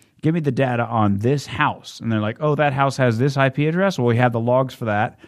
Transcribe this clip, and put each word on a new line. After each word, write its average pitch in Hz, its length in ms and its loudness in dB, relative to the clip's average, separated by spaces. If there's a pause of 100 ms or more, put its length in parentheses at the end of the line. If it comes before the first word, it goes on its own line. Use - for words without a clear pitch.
(220)
give 156 120 2
me 175 60 -2
the 143 120 -2
data 120 340 0
on 107 300 2
this 127 300 0
house." - 520 -4
And 117 140 -4
they're 110 80 0
like, 107 180 -4
"Oh, 151 160 0
that 147 180 2
house 135 260 0
has 123 200 2
this 139 180 0
I 135 120 4
P 143 180 -2
address? 180 320 0
Well, 123 80 2
we 117 120 2
have 123 120 4
the 117 80 -2
logs 123 340 0
for - 120 -10
that. 107 440 -2